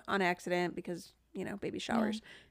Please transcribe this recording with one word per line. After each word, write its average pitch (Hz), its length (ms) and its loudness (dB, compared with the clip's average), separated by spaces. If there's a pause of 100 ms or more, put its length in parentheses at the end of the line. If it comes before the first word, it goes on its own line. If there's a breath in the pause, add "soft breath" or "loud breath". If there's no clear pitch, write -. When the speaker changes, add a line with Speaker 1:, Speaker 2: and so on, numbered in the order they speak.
Speaker 1:
on 196 160 4
accident 175 520 2
because, 180 380 -6 (200)
you 190 120 -4
know, 202 120 -4
baby - 200 -4
Speaker 2:
Yeah. - 60 -6 (120)
Speaker 1:
showers. 220 260 2 (300 loud breath)